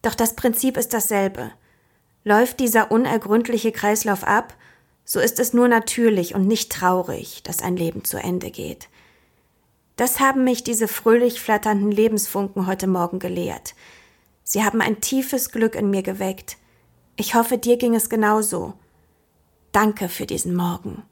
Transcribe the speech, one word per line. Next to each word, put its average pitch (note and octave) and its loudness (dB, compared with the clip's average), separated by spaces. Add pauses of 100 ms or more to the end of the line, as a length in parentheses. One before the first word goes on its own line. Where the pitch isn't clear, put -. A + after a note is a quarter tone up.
Doch A3 -2
das A3+ 0
Prinzip B3+ 0
ist A#3+ -4
dasselbe. G3 -2 (720)
Läuft A#3 4
dieser A3+ 2
unergründliche A3+ 2
Kreislauf G#3 0
ab, A3 0 (480)
so - -4
ist A#3 0
es A#3+ 0
nur B3 4
natürlich A3+ 2
und F#3+ 2
nicht G#3+ 0
traurig, F3+ -2
dass - -6
ein F3+ -2
Leben E3 -4
zu - -6
Ende F3+ -6
geht. - -12 (1080)
Das B3 -2
haben C4+ 4
mich B3 0
diese A3+ 0
fröhlich A#3+ 2
flatternden G#3 0
Lebensfunken G3+ 0
heute F#3+ -2
Morgen F3+ 0
gelehrt. - -6 (720)
Sie G#3+ 0
haben A3 2
ein G#3+ 0
tiefes C4 -2
Glück A3+ 0
in G3+ 0
mir G3 0
geweckt. F#3+ -6 (640)
Ich - -4
hoffe, A#3 2
dir A#3+ 4
ging A#3+ 2
es A3 0
genauso. G#3 0 (1000)
Danke G#3 2
für - -8
diesen - -4
Morgen. F3 -4